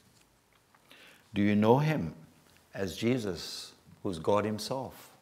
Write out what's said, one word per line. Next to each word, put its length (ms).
Do 100
you 120
know 240
him 340
as 220
Jesus, 760
who's 160
God 260
himself? 680